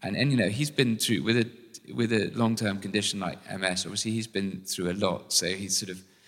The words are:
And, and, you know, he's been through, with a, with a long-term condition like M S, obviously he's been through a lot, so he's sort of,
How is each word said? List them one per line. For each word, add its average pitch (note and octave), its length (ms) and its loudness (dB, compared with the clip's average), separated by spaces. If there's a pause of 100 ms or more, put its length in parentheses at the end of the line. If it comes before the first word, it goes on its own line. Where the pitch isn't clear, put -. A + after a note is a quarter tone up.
And, G2 140 -4
and, C#3+ 140 4
you C3+ 60 4
know, G2 120 4
he's C#3+ 220 0
been A#2 260 2
through, G#2 280 2
with A2+ 140 4
a, - 540 -4
with A#2 200 0
a G#2 220 2
long-term A2+ 440 2
condition G2+ 400 -2
like F2+ 200 -4 (100)
M F#2+ 160 -4
S, F#2 200 0
obviously A2 280 -4
he's A2+ 160 -4
been G2 360 -2
through F2 280 -2
a - 20 -2
lot, F#2+ 380 0
so - 140 2
he's F#2+ 300 -2
sort F#2 140 -4
of, F#2 100 -12 (280)